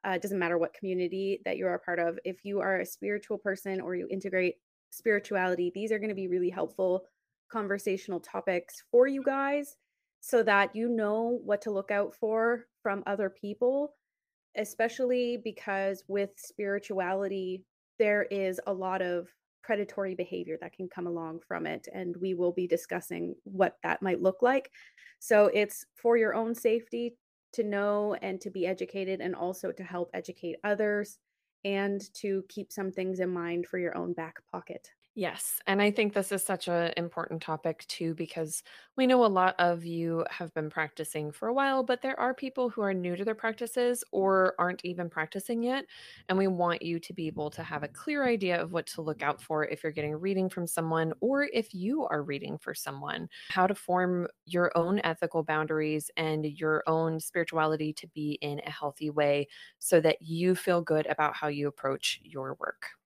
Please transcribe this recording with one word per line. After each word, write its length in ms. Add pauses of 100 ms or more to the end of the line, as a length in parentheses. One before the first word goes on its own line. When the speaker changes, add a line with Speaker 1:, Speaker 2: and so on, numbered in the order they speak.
Speaker 1:
Uh, 60
it 100
doesn't 160
matter 200
what 160
community 680
that 120
you're 180
a 60
part 180
of. 260
If 200
you 160
are 200
a 60
spiritual 500
person 440
or 160
you 140
integrate 440 (360)
spirituality, 840
these 160
are 80
gonna 160
be 140
really 220
helpful 540 (460)
conversational 680
topics 720
for 160
you 180
guys 520 (440)
so 240
that 300
you 140
know 560
what 180
to 80
look 200
out 240
for 520 (160)
from 240
other 220
people, 680 (600)
especially 840
because 640
with 280
spirituality, 1300 (340)
there 320
is 360
a 60
lot 300
of 260 (340)
predatory 520
behavior 460
that 120
can 160
come 180
along 400
from 200
it, 260
and 240
we 180
will 180
be 140
discussing 680 (100)
what 380
that 180
might 220
look 200
like. 280 (480)
So 340
it's 320 (120)
for 200
your 180
own 200
safety 640 (360)
to 120
know 560
and 200
to 100
be 160
educated, 540
and 140
also 380
to 100
help 320
educate 500
others, 540 (460)
and 380 (120)
to 340
keep 240
some 200
things 280
in 100
mind 360
for 120
your 180
own 160
back 240 (140)
pocket. 400 (240)
Speaker 2:
Yes, 520
and 160
I 80
think 240
this 160
is 140
such 240
an 280
important 460
topic 460
too, 260
because 480 (340)
we 80
know 200
a 20
lot 320
of 260
you 460
have 240
been 160
practicing 600
for 160
a 40
while, 300
but 200
there 180
are 120
people 380
who 120
are 120
new 220
to 80
their 100
practices 800
or 480
aren't 240
even 260
practicing 500
yet, 260 (420)
and 100
we 80
want 360
you 180
to 120
be 140
able 240
to 140
have 180
a 60
clear 400
idea 340
of 80
what 160
to 160
look 180
out 220
for 220
if 180
you're 80
getting 240
a 20
reading 320
from 200
someone 520
or 320
if 220
you 340
are 140
reading 340
for 160
someone, 560 (200)
how 180
to 80
form 540 (160)
your 340
own 240
ethical 400
boundaries 720
and 300
your 400
own 320
spirituality 760
to 220
be 260
in 240
a 60
healthy 400
way 380 (320)
so 200
that 220
you 320
feel 260
good 260
about 280
how 140
you 180
approach 560
your 380
work. 300 (140)